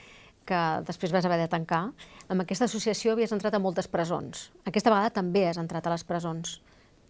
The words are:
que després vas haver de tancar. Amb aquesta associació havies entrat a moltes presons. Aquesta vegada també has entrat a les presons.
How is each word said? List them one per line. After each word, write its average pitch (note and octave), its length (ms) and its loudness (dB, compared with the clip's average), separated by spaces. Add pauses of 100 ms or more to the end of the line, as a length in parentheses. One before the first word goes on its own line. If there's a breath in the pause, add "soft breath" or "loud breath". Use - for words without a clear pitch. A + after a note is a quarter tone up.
(480 loud breath)
que F3+ 120 0 (280)
després E3+ 240 -4
vas F3+ 160 4
haver F3 140 2
de E3 100 0
tancar. E3+ 380 0 (420 loud breath)
Amb F#3 120 0
aquesta G3+ 260 -2
associació A3 440 0
havies A3 220 0
entrat G3+ 200 0
a G3+ 80 2
moltes F#3 280 -2
presons. D#3+ 560 -4 (180)
Aquesta G#3 280 4
vegada G#3 200 4
també F#3 340 2
has E3+ 120 -2
entrat E3 280 -4
a E3+ 60 2
les E3 140 -4
presons. E3 540 -4 (480 soft breath)